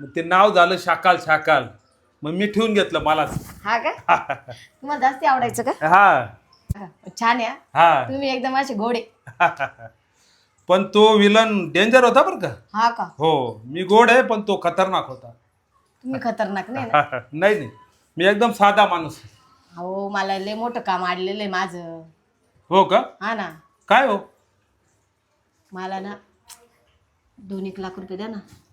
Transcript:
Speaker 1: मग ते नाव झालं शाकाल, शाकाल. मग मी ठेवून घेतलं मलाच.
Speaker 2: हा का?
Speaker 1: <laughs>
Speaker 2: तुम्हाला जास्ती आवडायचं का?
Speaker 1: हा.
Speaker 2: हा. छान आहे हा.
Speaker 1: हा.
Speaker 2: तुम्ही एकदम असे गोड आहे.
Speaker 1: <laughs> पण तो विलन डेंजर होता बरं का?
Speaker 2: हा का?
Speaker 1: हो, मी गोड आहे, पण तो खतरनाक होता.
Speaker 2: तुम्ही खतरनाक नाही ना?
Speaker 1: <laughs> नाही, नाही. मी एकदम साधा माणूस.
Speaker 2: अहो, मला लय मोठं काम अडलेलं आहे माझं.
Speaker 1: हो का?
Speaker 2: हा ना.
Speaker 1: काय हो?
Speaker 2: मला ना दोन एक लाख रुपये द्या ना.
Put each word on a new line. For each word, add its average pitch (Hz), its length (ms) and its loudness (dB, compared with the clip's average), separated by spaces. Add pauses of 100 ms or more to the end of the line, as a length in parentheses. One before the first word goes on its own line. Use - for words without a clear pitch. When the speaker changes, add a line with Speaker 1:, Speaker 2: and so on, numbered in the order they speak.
Speaker 1:
मग 143 160 -16
ते 165 60 -4
नाव 185 320 4
झालं 180 220 4
शाकाल, 175 400 2
शाकाल. 156 500 0 (560)
मग 151 80 -8
मी 185 160 -2
ठेवून 214 280 0
घेतलं 175 280 0
मलाच. 151 640 -2
Speaker 2:
हा 220 140 -2
का? 277 140 -4
Speaker 1:
<laughs> - 600 -4
Speaker 2:
तुम्हाला - 480 -12
जास्ती 269 260 -2
आवडायचं 240 360 0
का? 247 80 -4 (180)
Speaker 1:
हा. 175 380 6 (500)
Speaker 2:
हा. 202 100 -18 (340)
छान 233 160 0
आहे 233 120 -4
हा. 254 60 -10 (200)
Speaker 1:
हा. 151 300 4
Speaker 2:
तुम्ही 277 240 -6
एकदम 262 280 -4
असे 269 180 -4
गोड 226 220 -4
आहे. 226 160 -10 (280)
Speaker 1:
<laughs> 139 460 -4 (840)
पण 196 160 2
तो 214 340 6
विलन 208 520 4
डेंजर 220 340 4
होता 247 180 6
बरं 370 160 -4
का? 180 100 -6 (260)
Speaker 2:
हा 220 160 0
का? 214 140 -8
Speaker 1:
हो, 135 600 -2
मी 147 180 -10
गोड 220 280 6
आहे, 247 120 6
पण 214 200 -2
तो 208 140 -2
खतरनाक 185 500 -2
होता. 123 240 -18 (760)
Speaker 2:
तुम्ही 262 160 -8
खतरनाक 202 500 -6
नाही 247 160 -8
ना? 143 320 0 (100)
Speaker 1:
<laughs> - 40 -20
नाही, 190 260 0
नाही. 123 120 -12 (460)
मी 165 80 0
एकदम 208 280 2
साधा 202 340 4
माणूस. 165 320 -4 (580)
Speaker 2:
अहो, 190 320 -8
मला 196 300 -4
लय 202 160 -8
मोठं 233 260 -8
काम 185 240 -4
अडलेलं 185 380 -6
आहे 202 80 -8
माझं. 175 520 -8 (680)
Speaker 1:
हो 185 140 4
का? 214 180 2 (200)
Speaker 2:
हा 214 120 -6
ना. 190 160 -8 (380)
Speaker 1:
काय 254 180 4
हो? 202 120 0 (1500)
Speaker 2:
मला 185 280 -10
ना 196 140 -12 (1200)
दोन 190 280 -12
एक 190 120 -14
लाख 190 200 -12
रुपये 185 180 -14
द्या 214 120 -12
ना. 220 120 -12 (320)